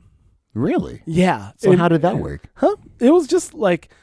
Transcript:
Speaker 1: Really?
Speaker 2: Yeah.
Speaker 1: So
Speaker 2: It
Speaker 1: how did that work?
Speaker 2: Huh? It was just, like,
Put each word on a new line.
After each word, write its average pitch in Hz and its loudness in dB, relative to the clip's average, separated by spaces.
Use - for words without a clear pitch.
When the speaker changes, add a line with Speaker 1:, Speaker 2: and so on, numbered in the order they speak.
Speaker 1:
Really? 139 -4
Speaker 2:
Yeah. 160 -2
Speaker 1:
So 196 2
Speaker 2:
It 180 6
Speaker 1:
how 170 2
did 165 0
that 170 -2
work? - -10
Speaker 2:
Huh? 381 0
It 247 4
was 330 2
just, - -4
like, 180 -4